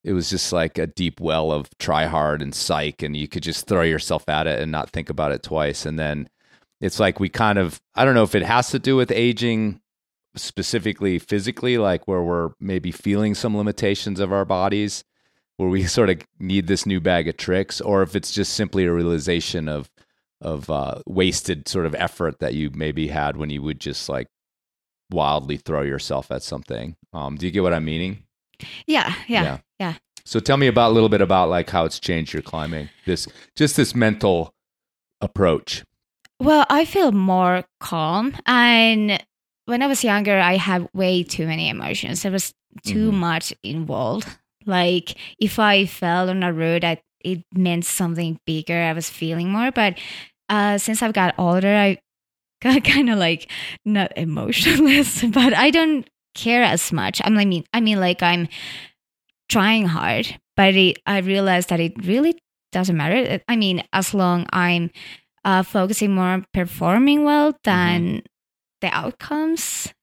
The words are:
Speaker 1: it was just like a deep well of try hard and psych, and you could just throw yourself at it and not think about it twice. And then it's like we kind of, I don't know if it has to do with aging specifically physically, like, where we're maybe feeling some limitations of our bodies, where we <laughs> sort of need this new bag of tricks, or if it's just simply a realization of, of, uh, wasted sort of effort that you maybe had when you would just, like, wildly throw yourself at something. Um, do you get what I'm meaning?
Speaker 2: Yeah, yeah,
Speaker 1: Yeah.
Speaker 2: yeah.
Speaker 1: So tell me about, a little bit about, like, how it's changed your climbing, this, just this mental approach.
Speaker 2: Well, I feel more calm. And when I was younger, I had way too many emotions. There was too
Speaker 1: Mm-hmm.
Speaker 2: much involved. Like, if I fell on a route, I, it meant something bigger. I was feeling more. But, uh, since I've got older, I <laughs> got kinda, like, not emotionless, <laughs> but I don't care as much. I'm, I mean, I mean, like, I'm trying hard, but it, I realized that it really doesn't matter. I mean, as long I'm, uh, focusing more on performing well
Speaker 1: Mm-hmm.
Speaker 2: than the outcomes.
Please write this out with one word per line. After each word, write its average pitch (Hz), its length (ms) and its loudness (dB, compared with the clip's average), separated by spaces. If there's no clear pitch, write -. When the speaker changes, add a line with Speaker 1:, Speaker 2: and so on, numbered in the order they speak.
Speaker 1:
it 82 100 -4
was 87 160 -2
just 95 220 -4
like 82 260 -2
a 82 80 -2
deep 85 340 -6
well 80 320 0
of 73 160 -4
try 80 280 0
hard 76 340 -2
and 69 140 -8
psych, 76 480 -4
and 73 140 -6
you 73 120 -6
could 82 140 -8
just 80 240 -8
throw 90 160 2
yourself 80 460 -2
at 78 180 0
it 71 140 -2
and 78 120 -6
not 76 180 -6
think 80 200 -10
about 73 220 -2
it 65 100 -6
twice. 76 420 -4
And 78 140 -6
then 73 300 -4
it's - 180 -4
like 98 220 2
we 98 80 0
kind 104 300 2
of, 87 200 -2
I 127 120 2
don't 135 80 4
know 117 80 6
if 104 120 2
it 98 80 2
has 120 280 2
to 135 80 -2
do 131 180 2
with 123 140 2
aging 113 680 0
specifically 98 800 -4
physically, 117 600 -2
like, 95 280 0
where 92 160 -2
we're 85 280 -2
maybe 92 320 -4
feeling 104 420 0
some 104 220 -4
limitations 101 640 -2
of 95 120 0
our 98 120 0
bodies, 98 600 -2
where 95 100 0
we 95 160 0
<laughs> 90 140 -2
sort 110 100 4
of 87 140 0
need 95 260 -2
this 95 200 -2
new 95 140 0
bag 85 280 2
of 80 80 -6
tricks, 92 460 -4
or 98 200 2
if 90 140 -2
it's - 160 -6
just 101 220 -2
simply 95 320 0
a 85 60 2
realization 85 760 -2
of, 73 220 -8
of, 76 300 -8
uh, 69 360 -4
wasted 90 640 -2
sort 92 160 -2
of 76 120 -4
effort 85 440 -4
that 64 140 -4
you 76 200 -4
maybe 76 340 -4
had 73 280 -4
when 76 140 -6
you 71 120 -6
would 73 160 -6
just, - 300 -10
like, 65 200 -8
wildly 73 480 -2
throw 73 240 -4
yourself 69 480 -6
at 65 120 -8
something. 69 540 -12
Um, 73 240 -10
do 85 100 -6
you 85 60 -4
get 98 100 0
what 90 120 2
I'm 78 100 -2
meaning? 85 400 -6
Speaker 2:
Yeah, 302 260 0
yeah, 233 160 0
Speaker 1:
Yeah. 67 160 -4
Speaker 2:
yeah. 175 160 -6
Speaker 1:
So - 160 -2
tell 139 180 2
me 139 80 4
about, 117 240 6
a 113 40 4
little 110 140 6
bit 101 140 4
about, 92 260 4
like, 87 220 0
how 85 140 2
it's - 160 -4
changed 82 320 -4
your 76 100 -6
climbing, 78 460 -8
this, 92 200 -2
just 151 200 0
this 135 180 2
mental 104 580 2
approach. - 640 0
Speaker 2:
Well, 294 300 6
I 302 140 4
feel 320 280 2
more 185 520 2
calm. 175 560 -2
And 226 760 4
when 240 180 -2
I 285 40 2
was 269 180 0
younger, 202 340 2
I 180 180 4
had 180 380 -2
way 185 300 2
too 165 220 -6
many 160 220 -2
emotions. - 540 -6
There 196 100 -4
was 190 200 -4
too 208 260 0
Speaker 1:
Mm-hmm. 196 80 0
Speaker 2:
much 170 340 -2
involved. 143 640 -4
Like, 180 500 0
if 214 180 0
I 202 280 4
fell 180 420 0
on 185 140 -2
a 175 100 0
route, 165 320 0
I, 165 160 -2
it 180 180 -4
meant 175 320 0
something 170 600 -2
bigger. 160 360 -2
I 165 100 0
was 165 160 -6
feeling 170 420 -4
more. 233 220 0
But, 208 260 0
uh, 208 280 2
since 220 240 -2
I've 220 120 -2
got 185 240 2
older, 185 360 2
I 202 240 4
<laughs> - 300 -20
got 262 240 4
kinda, 247 320 4
like, 165 340 0
not 202 300 0
emotionless, 269 1040 2
<laughs> 233 100 2
but 254 220 6
I 277 160 6
don't 311 380 2
care 240 280 2
as - 300 2
much. 165 320 -2
I'm, 214 140 4
I 202 80 4
mean, 175 260 0
I 233 80 0
mean, 214 180 2
like, 180 240 2
I'm 175 240 2
trying 214 380 4
hard, 113 520 -2
but 196 200 6
it, 185 300 4
I 202 120 0
realized 190 520 0
that 170 100 2
it 170 140 -2
really 285 320 2
doesn't 185 260 0
matter. 180 520 0
I 240 80 0
mean, 190 260 0
as 190 220 0
long 175 380 2
I'm, 175 380 0
uh, 190 180 4
focusing 202 520 0
more 185 120 2
on 185 260 -2
performing 214 720 2
well 294 280 4
Speaker 1:
Mm-hmm. - 120 -8
Speaker 2:
than 175 580 2
the 190 120 -2
outcomes. - 1000 -4